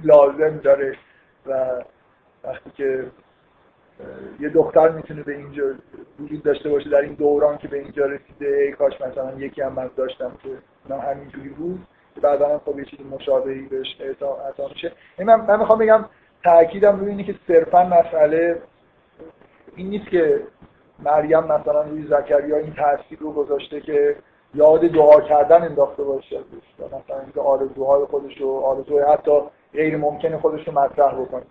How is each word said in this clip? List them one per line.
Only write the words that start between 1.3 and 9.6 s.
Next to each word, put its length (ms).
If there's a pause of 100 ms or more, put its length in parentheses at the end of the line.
و 360 (640)
وقتی 260
که، 360 (920)
اه، 80 (340)
یه 80
دختر 400
می‌تونه 340
به 140
اینجا 260 (560)
وجود 240
داشته 260
باشه 200
در 120
این 120
دوران 440
که 100
به 120
اینجا 260
رسیده، 420
ای 240
کاش 300
مثلاً 360
یکی 240